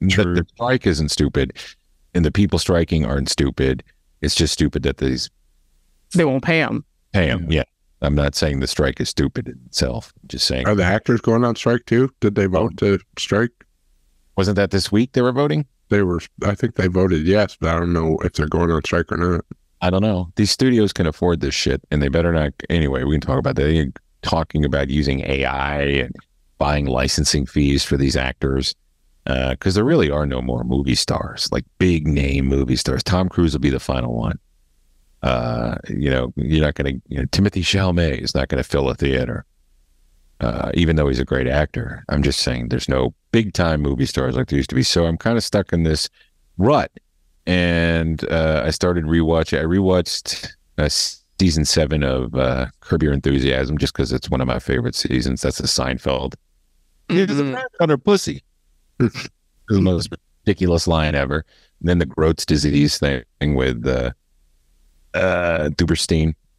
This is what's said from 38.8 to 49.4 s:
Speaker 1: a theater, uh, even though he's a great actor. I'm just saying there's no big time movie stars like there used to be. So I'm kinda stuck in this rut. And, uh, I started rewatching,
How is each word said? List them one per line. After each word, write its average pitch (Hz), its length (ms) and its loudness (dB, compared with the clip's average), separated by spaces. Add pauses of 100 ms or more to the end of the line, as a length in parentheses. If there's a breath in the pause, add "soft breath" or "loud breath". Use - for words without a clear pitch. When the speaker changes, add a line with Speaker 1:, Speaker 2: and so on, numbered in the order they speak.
Speaker 1:
a 60 60 -2
theater, 64 480 -2 (960)
uh, 58 340 -4
even 82 220 2
though 76 140 2
he's 64 100 0
a 65 60 -2
great 64 220 -2
actor. 64 600 -4
I'm 73 160 0
just 67 160 0
saying - 300 -4
there's - 180 -4
no 65 260 0 (200)
big 113 200 2
time 80 280 0
movie 71 240 0
stars - 320 -2
like 123 100 -2
there - 100 -2
used 67 120 -2
to - 60 -6
be. 131 80 2
So 85 240 2
I'm 82 100 0
kinda 113 240 0
stuck - 320 -2
in 85 100 2
this 78 260 0 (480 soft breath)
rut. 110 320 2 (560)
And, 85 840 0
uh, 80 360 0
I 78 40 0
started 87 360 0
rewatching, 80 540 2